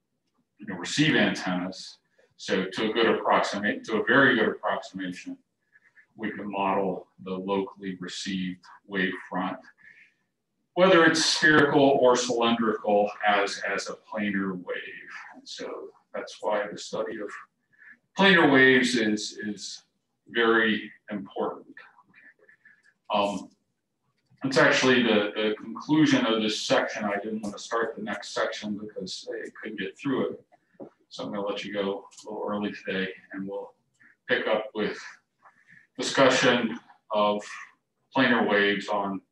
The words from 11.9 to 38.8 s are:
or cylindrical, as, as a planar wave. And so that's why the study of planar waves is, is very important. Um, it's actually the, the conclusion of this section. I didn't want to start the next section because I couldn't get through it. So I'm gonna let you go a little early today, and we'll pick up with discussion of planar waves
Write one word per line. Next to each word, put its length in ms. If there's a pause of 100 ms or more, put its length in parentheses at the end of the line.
or 140
cylindrical, 920 (180)
as, 400
as 220
a 40
planar 580 (120)
wave. 480 (240)
And 120
so 420 (240)
that's 280
why 300
the 60
study 420
of 100 (880)
planar 340
waves 440
is, 480
is 400 (460)
very 600 (180)
important. 680 (1400)
Um, 360 (960)
it's 140
actually 460
the, 320
the 220
conclusion 680
of 160
this 200
section. 440
I 120
didn't 260
want 120
to 80
start 320
the 80
next 300
section 440
because 540
I 160 (140)
couldn't 180
get 180
through 340
it. 120 (640)
So 140
I'm 80
gonna 140
let 180
you 100
go 80
a 480
little 180
early 260 (120)
today, 220 (240)
and 160
we'll 260 (540)
pick 200
up 260
with 240 (1000)
discussion 840 (320)
of 300 (760)
planar 340
waves 400